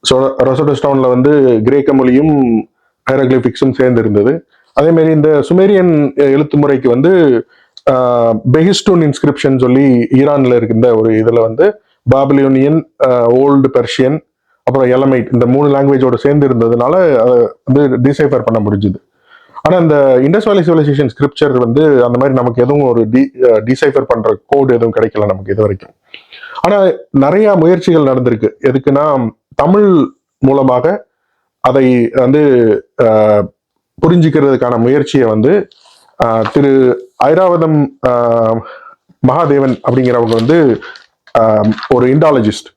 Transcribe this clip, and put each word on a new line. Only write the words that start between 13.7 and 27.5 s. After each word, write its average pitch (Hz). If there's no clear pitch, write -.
பெர்ஷியன், 131
அப்புறம் 127
எலமைட், 127
இந்த 120
மூணு 135
லாங்குவேஜோட 139
சேர்ந்து 143
இருந்ததுனால 120
அதை 120
வந்து 135
டிசைஃபர் 139
பண்ண 113
முடிஞ்சுது. 101
ஆனா 175
இந்த 160
இண்டஸ் 170
வேலி 196
சிவிலைசேஷன் 147
ஸ்கிரிப்சர் 143
வந்து 123
அந்த 120
மாதிரி 135
நமக்கு 123
எதுவும் 143
ஒரு 117
டி-, 135
ஆஹ், 117
டிசைஃபர் 131
பண்ற 110
கோடு 139
எதுவும் 117
கிடைக்கல 110
நமக்கு 98
இது 104
வரைக்கும். 101
ஆனா 202
நிறைய 185